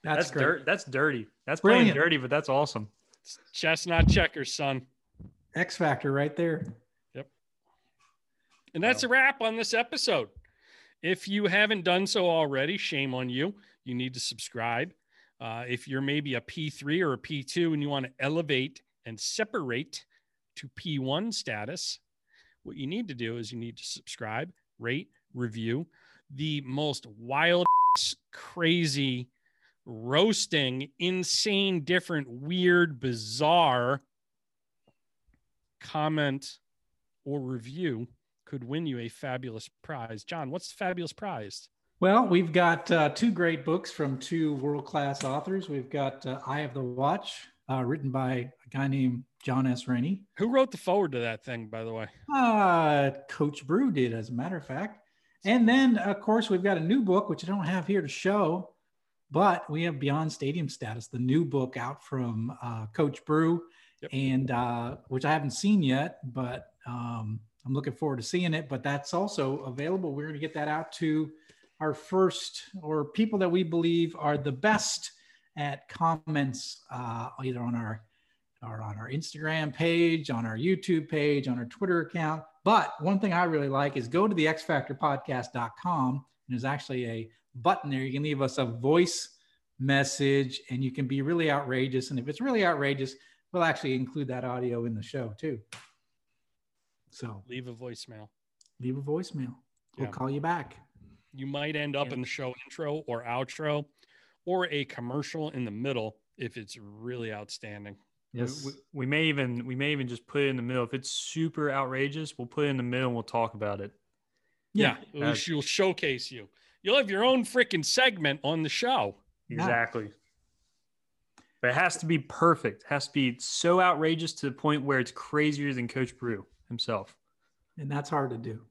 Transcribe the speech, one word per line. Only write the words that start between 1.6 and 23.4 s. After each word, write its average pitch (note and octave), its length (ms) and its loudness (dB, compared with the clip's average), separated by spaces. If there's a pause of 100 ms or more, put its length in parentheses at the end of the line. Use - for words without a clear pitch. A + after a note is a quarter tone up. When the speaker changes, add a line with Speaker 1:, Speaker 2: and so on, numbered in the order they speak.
Speaker 2:
playing A3+ 180 8
Speaker 1:
Brilliant. G3+ 200 8
Speaker 2:
dirty, D#3+ 200 4
but B2+ 120 -2
that's D3+ 180 0
awesome. C3+ 400 0 (340)
Speaker 3:
It's - 160 -18 (140)
chestnut E3 560 4
checkers, D#3+ 460 4
son. C3+ 280 -2 (760)
Speaker 1:
X F3 200 -2
Factor C#3+ 360 2
right C#3+ 240 0
there. E3+ 300 0 (480)
Speaker 3:
Yep. C#3 140 -14 (1500)
And E3+ 80 -2
that's B3 200 2
Speaker 2:
Wow. B3+ 60 -2
Speaker 3:
a A#3 40 4
wrap C4+ 300 4
on A3 140 0
this A3+ 180 -2
episode. A3+ 540 0 (720)
If F3+ 240 -2
you G3+ 200 0
haven't G#3 360 4
done F3+ 240 4
so F#3 240 2
already, D3+ 480 2
shame C#3 340 -2
on B2+ 160 -4
you. D3 260 -2 (300)
You B2+ 120 -6
need B2+ 180 -4
to B2 60 -10
subscribe. A#2 760 -4 (460)
Uh, A#2 280 -8
if B2 200 -6
you're C3+ 120 -2
maybe C#3+ 340 -2
a A#2+ 60 -2
P D3+ 300 -8
three D3+ 320 -2
or D3 120 2
a - 40 -6
P D3 240 -8
two E3 320 0
and D3 80 0
you C#3+ 60 -2
wanna C3+ 220 -2 (100)
elevate C#3+ 600 0 (240)
and A2+ 140 -10
separate D3+ 840 -4 (500)
to C3+ 140 -14
P D3+ 320 -6
one D#3+ 320 -2
status, A2+ 680 -8 (640)
what - 140 -14
you C#3 100 -8
need G3+ 220 -4
to C#3 60 -10
do A#2+ 240 -6
is A2 120 -8